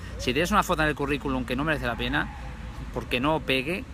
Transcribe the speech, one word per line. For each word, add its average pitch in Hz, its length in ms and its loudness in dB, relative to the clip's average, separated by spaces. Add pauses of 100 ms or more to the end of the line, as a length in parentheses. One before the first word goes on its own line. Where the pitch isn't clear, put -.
(180)
Si 123 160 -2
tienes 175 180 4
una 196 120 6
foto 160 180 2
en 151 80 4
el 147 60 0
currículum 135 500 0
que 123 100 0
no 139 80 0
merece 147 220 0
la 117 100 0
pena, 135 400 -2 (580)
porque 123 260 0
no 147 200 4
pegue, 135 540 0